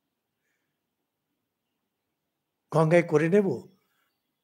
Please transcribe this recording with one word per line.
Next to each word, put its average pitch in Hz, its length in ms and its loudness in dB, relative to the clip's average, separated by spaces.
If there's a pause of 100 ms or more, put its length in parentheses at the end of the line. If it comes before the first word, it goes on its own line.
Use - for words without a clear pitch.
(2750)
গঙ্গায় 160 320 2
করে 165 260 -2
নেব।" 170 400 -2 (760)